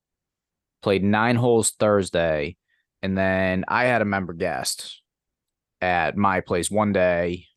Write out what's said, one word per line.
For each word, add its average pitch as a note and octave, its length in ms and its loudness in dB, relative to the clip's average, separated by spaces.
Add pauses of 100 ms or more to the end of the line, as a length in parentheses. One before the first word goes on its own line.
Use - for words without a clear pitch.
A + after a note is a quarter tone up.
(840)
Played F#2+ 220 2
nine A2 320 2
holes A#2 340 2
Thursday, F2 880 0 (460)
and F#2+ 140 -4
then F#2+ 520 0
I A#2 160 0
had A#2+ 180 0
a - 20 -2
member G2 300 -4
guest E2 680 -6 (800)
at F2 360 0
my F#2+ 240 0
place F2 300 -4
one G#2 220 0
day. F2+ 540 0 (100)